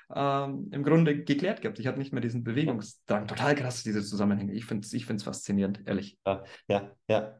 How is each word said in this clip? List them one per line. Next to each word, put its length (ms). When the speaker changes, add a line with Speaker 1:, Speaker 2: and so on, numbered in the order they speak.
Speaker 1:
ähm, 580
im 100
Grunde 420
geklärt 360
gehabt. 180
Ich 80
hatte 120
nicht 140
mehr 100
diesen 220
Bewegungsdrang. 840
Total 280
krass, 280
diese 200
Zusammenhänge. 520
Ich 100
find's, 280
ich 140
find's 180
faszinierend, 600
ehrlich. 400
Speaker 2:
Ja, 160
ja, 220
ja, 300